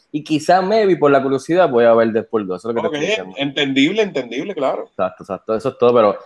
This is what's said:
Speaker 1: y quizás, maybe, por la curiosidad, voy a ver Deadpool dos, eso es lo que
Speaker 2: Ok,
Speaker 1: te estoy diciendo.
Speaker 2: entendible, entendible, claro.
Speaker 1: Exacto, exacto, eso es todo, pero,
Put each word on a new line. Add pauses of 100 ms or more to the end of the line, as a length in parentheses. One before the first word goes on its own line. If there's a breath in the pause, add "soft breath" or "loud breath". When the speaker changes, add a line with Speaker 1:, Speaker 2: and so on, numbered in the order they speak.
(120)
Speaker 1:
y
quizás,
maybe,
por
la
curiosidad,
voy
a
ver
Deadpool
dos,
eso
es
lo
que
Speaker 2:
Ok,
Speaker 1:
te
estoy
diciendo.
Speaker 2:
entendible,
entendible,
claro.
Speaker 1:
Exacto,
exacto,
eso
es
todo,
pero,